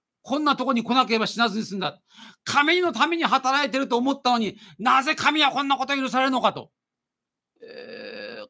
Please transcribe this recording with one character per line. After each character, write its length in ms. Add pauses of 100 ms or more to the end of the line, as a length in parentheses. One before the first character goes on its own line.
(240)
「こ 160
ん 40
な 120
と 100
こ 80
に 80
来 140
な 100
け 80
れ 60
ば 80
死 100
な 100
ず 120
に 40
済 120
ん 40
だ。 220 (420)
神 380
の 100
た 140
め 120
に 60
働 440
い 20
て 80
る 100
と 100
思 160
っ 60
た 120
の 80
に、 180 (220)
な 240
ぜ 100
神 300
は 80
こ 100
ん 60
な 100
こ 80
と 80
を 20
許 140
さ 80
れ 80
る 60
の 100
か」 120
と。 180 (880)
え 840
ー、 40